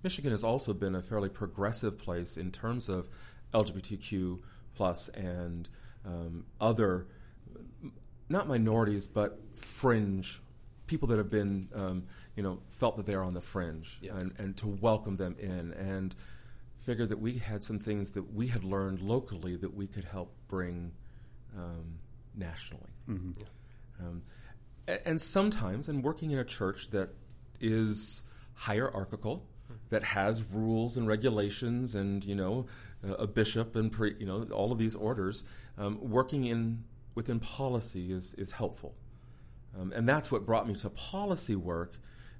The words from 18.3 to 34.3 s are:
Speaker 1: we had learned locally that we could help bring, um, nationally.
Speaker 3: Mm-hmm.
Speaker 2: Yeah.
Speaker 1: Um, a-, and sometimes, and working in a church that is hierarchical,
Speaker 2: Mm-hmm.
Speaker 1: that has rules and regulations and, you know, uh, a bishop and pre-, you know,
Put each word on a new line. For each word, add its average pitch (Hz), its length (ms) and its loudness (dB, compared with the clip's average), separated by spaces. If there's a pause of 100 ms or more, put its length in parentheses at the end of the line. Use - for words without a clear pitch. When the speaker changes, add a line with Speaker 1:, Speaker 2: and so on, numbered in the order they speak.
Speaker 1:
we 117 140 0
had 117 160 2
learned 95 360 0
locally 95 560 0
that 92 160 -4
we 101 140 -4
could 98 180 -6
help 90 300 -6 (140)
bring, 87 440 -2 (640)
um, 85 440 -8 (340)
nationally. - 560 -8 (180)
Speaker 3:
Mm-hmm. 92 300 -4
Speaker 2:
Yeah. - 680 -12
Speaker 1:
Um, 87 160 -8 (640)
a-, - 200 -2
and 160 120 2
sometimes, 143 680 4
and 147 140 0
working 151 300 0
in 135 60 2
a 123 60 2
church - 460 -2
that 95 200 0 (500)
is 110 640 4 (300)
hierarchical, 113 920 0 (240)
Speaker 2:
Mm-hmm. - 80 -12 (120)
Speaker 1:
that 107 120 4
has 107 400 4
rules 113 560 2
and 117 80 2
regulations 110 880 4
and, 98 300 2
you 101 100 0
know, 101 320 2 (420)
uh, 98 60 0
a 107 140 0
bishop 113 480 4
and 110 160 4
pre-, 107 260 2
you 110 80 -4
know, 98 240 0